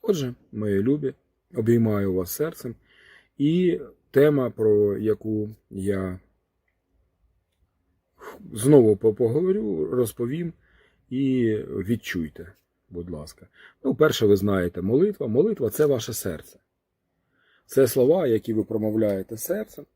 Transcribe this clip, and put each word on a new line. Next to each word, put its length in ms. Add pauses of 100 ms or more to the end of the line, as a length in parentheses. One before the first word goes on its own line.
Отже, 320 (180)
мої 320
любі, 300 (400)
обіймаю 600
вас 180
серцем. 440 (680)
І 380 (320)
тема, 380
про 480
яку 520 (200)
я 500 (2250)
знову 440
по-, 160
поговорю, 720
розповім 680 (560)
і 460 (120)
відчуйте, 880 (360)
будь 200
ласка. 380 (360)
Ну, 120
перше, 300
ви 100
знаєте, 460
молитва. 460
Молитва — 420
це 160
ваше 280
серце. 460 (1040)
Це 220
слова, 400
які 260
ви 100
промовляєте 720
серцем 480 (100)